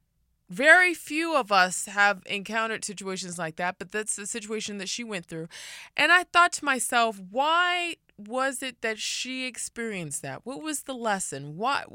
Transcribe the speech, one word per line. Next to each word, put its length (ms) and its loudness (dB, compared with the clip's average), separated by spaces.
Very 420 8
few 420 -2
of 160 0
us 360 4
have 400 4
encountered 580 -4
situations 540 -8
like 160 -6
that, 240 -4
but 120 -12
that's 260 -4
the 100 -12
situation 500 -6
that 120 -8
she 140 -6
went 220 -8
through. 220 -8
And 140 4
I 140 6
thought 280 6
to 120 -8
myself, 540 2
"Why 640 2
was 460 -4
it 200 -8
that 180 -4
she 480 -6
experienced 760 -6
that? 240 -10
What 160 -10
was 220 -6
the 100 -10
lesson? 640 -4
Why, 260 0